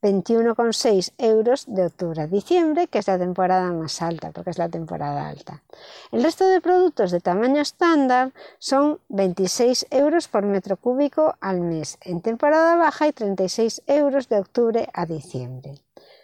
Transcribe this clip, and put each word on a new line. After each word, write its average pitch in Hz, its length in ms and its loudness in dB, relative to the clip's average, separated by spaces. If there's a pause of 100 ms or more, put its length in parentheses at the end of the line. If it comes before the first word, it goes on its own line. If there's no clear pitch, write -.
veintiuno 220 540 2
con 233 180 0
seis 202 440 0
euros 226 500 2
de 190 200 -2
octubre 160 340 -6
a 151 60 -4
diciembre, 320 600 0
que - 120 -2
es 208 80 -4
la 190 100 2
temporada 180 540 0
más 160 300 -6
alta, 165 300 -6
porque 175 200 -10
es 160 60 -10
la 170 120 -2
temporada 151 580 -8
alta. 147 360 -16 (480)
El 226 120 0
resto 330 240 2
de 381 140 4
productos 349 500 2
de 175 80 0
tamaño 233 420 0
estándar 269 680 2 (280)
son 285 400 0 (100)
veintiséis 196 800 0
euros 302 400 2
por 208 140 0
metro 202 340 -2
cúbico 285 640 0
al 190 180 -4
mes 165 420 -6
en 175 200 -8
temporada 311 560 2
baja 311 300 2
y 302 40 2
treinta 196 320 -4
y 185 60 -2
seis 226 380 -2
euros 277 420 0
de 214 100 2
octubre 226 540 -2
a 175 120 -4
diciembre. 139 760 -10 (420)